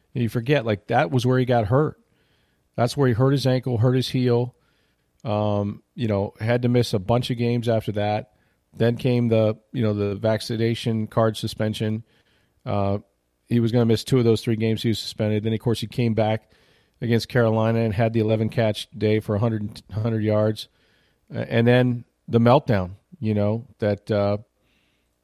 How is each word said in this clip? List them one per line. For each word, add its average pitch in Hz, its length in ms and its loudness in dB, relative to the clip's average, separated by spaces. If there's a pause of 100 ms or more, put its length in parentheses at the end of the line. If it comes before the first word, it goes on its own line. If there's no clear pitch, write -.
(140)
And 127 80 -4
you 117 80 -2
forget, 123 360 -2
like, 107 220 -4
that 131 240 0
was 120 140 0
where 127 140 2
he 131 40 0
got 120 220 0
hurt. 131 340 0 (760)
That's 120 200 -2
where 139 120 2
he 123 60 2
hurt 131 180 2
his 135 160 0
ankle, 127 320 0
hurt 127 160 4
his 127 140 0
heel. 123 460 0 (680)
Um, 104 580 -2 (140)
you 123 120 -4
know, 101 320 -2
had 120 220 0
to 123 80 0
miss 123 240 2
a 110 60 -2
bunch 117 300 0
of 123 80 -4
games 120 300 -2
after 110 260 0
that. 104 400 -4 (400)
Then 117 220 0
came 120 320 0
the, 110 300 2 (160)
you 127 80 -4
know, 107 120 2
the 101 220 -2
vaccination 110 920 -2
card 110 280 0
suspension. 110 680 -4 (640)
Uh, 101 340 -2 (480)
he 120 120 2
was 113 120 2
gonna 120 140 2
miss 113 180 2
two 131 160 2
of 123 40 2
those 113 180 4
three 117 140 -2
games 110 280 -2
he 120 60 0
was 104 100 -2
suspended. 107 440 -2
Then, 110 100 -2
of 107 60 -4
course, 117 220 -2
he 110 60 -8
came 117 260 -2
back 110 380 -2 (500)
against 117 260 0
Carolina 113 520 2
and 113 140 0
had 113 200 0
the 117 60 2
eleven 110 300 0
catch 110 420 -2
day 107 280 0
for 107 160 -2
a 101 40 0
hundred, 110 420 -4 (100)
hundred 110 320 -2
yards. 107 440 0 (640)
Uh, 113 60 -8
and 117 280 0
then 123 380 2 (220)
the 117 120 2
meltdown, 117 520 4 (280)
you 110 140 -2
know, 104 320 0 (140)
that, 104 320 -2
uh, 101 260 2 (880)